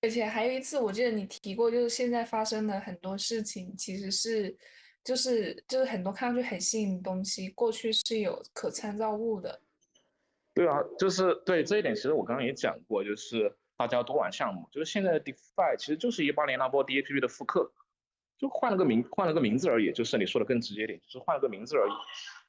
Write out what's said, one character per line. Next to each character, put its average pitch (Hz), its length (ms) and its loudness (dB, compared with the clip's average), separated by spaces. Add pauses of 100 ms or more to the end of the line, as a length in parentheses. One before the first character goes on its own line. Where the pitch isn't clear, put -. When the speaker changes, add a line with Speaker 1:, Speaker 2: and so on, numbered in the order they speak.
Speaker 1:
而 226 80 2
且 226 160 0
还 214 200 0
有 254 80 2
一 262 80 -2
次， 277 180 -2
我 220 100 2
记 208 140 0
得 240 80 4
你 208 140 -2
提 - 280 -10
过， 233 160 4
就 240 120 4
是 233 80 2
现 247 200 0
在 240 140 0
发 220 220 -2
生 214 200 -2
的 202 140 -2
很 185 180 -10
多 190 200 -6
事 226 240 -2
情， 190 340 -8
其 185 220 -8
实 196 140 -6
是， 214 440 -2 (480)
就 254 120 -2
是， 240 520 0
就 262 120 0
是 262 60 4
很 220 160 -4
多 190 120 -2
看 247 160 -2
上 240 80 0
去 254 100 0
很 185 120 -4
新 220 240 0
颖 190 140 0
的 180 60 -8
东 185 200 -2
西， 190 260 -6
过 226 220 0
去 220 200 -2
是 220 280 0
有 190 220 -2 (120)
可 - 160 -4
参 208 280 -6
照 220 160 0
物 214 280 -2
的。 113 180 -8 (920)
Speaker 2:
对 175 140 4
啊， 143 160 4 (160)
就 190 100 6
是， 180 260 4 (100)
对， 170 180 4
这 208 140 2
一 214 40 2
点 - 140 0
其 - 60 -4
实 135 120 2
我 120 100 2
刚 117 120 -2
刚 135 100 -2
也 131 60 0
讲 127 260 -2 (100)
过， 101 160 0
就 104 120 -2
是 107 400 0 (220)
大 123 100 0
家 123 160 2
多 127 120 -4
玩 98 160 2
项 120 220 -2
目， 85 180 -10
就 147 120 -4
是 160 80 -6
现 196 120 0
在 185 100 4
的 156 80 2
DeFi - 560 -2
其 - 80 -8
实 151 100 0
就 240 140 -2
是 180 160 0
一 139 60 2
八 151 140 2
年 131 120 0
那 131 100 2
波 135 160 4
D 135 140 0
H 139 160 -2
B 139 60 2
的 131 80 2
复 - 180 -6
刻， - 260 0 (680)
就 269 100 -2
换 240 220 0
了 190 60 2
个 180 60 4
名， 120 280 4
换 190 160 2
了 160 80 2
个 - 40 4
名 113 160 4
字 135 140 2
而 117 100 6
已， 101 140 2
就 117 100 -2
是 117 140 0
你 98 80 2
说 117 140 0
的 107 60 2
更 120 140 2
直 113 140 -6
接 107 140 -4
点， 92 120 -8
就 - 120 -20
是 131 80 -14
换 156 160 0
了 139 40 -2
个 135 80 2
名 104 160 -4
字 151 140 -6
而 101 100 4
已。 143 40 0 (580)